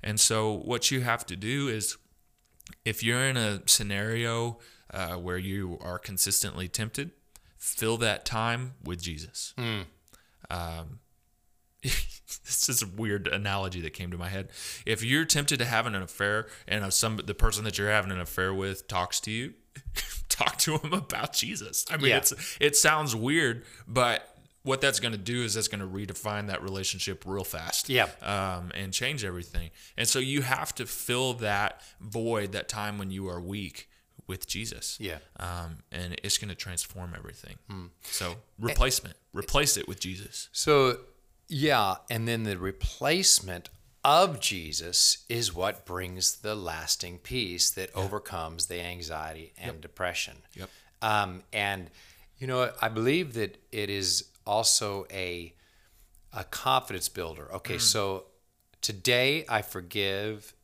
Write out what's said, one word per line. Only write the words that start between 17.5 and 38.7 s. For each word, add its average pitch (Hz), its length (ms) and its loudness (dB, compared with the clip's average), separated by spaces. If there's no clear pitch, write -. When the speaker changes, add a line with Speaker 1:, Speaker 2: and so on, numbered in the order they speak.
Speaker 1:
that 104 120 -4
you're 101 120 2
having 98 220 2
an 92 100 -2
affair 92 320 0
with 95 340 -4
talks 90 340 0
to 107 100 -6
you, 120 220 -6
<laughs> - 360 -4
talk - 300 2
to 156 180 4
him 156 160 0
about 143 400 -2
Jesus. - 580 -2
I 160 60 0
mean, 139 100 4
Speaker 2:
Yeah. 110 100 8
Speaker 1:
it's, - 420 0
it 147 180 6
sounds 151 380 6
weird, 123 480 2
but 120 420 4
what 131 160 2
that's 135 220 4
gonna 117 160 -2
do 120 260 -2
is 107 120 0
that's 107 120 0
gonna 101 200 -4
redefine 104 600 -4
that 98 160 -4
relationship 95 640 -4
real 95 180 -2
fast, - 460 -4
Speaker 2:
Yeah. 123 180 6
Speaker 1:
um, 92 520 -2
and 95 200 -6
change 127 320 -2
everything. 87 460 -4
And - 100 0
so 131 120 2
you 135 220 0
have 135 340 -2
to 117 100 -6
fill 123 500 0
that 104 460 0
void, 110 540 -2
that - 160 -6
time 104 280 -4
when 95 140 -6
you 95 180 -6
are 87 120 -6
weak, 95 480 -8
with 92 220 -8
Jesus. - 540 -6
Speaker 2:
Yeah. 85 160 -6
Speaker 1:
Um, 85 420 -8
and 87 320 -6
it's 98 140 0
gonna 98 180 -6
transform 90 580 -8
everything. - 440 -16
Speaker 2:
Hmm. 92 180 -10
Speaker 1:
So - 280 -4
Speaker 2:
A- 85 40 -8
Speaker 1:
replacement, - 600 2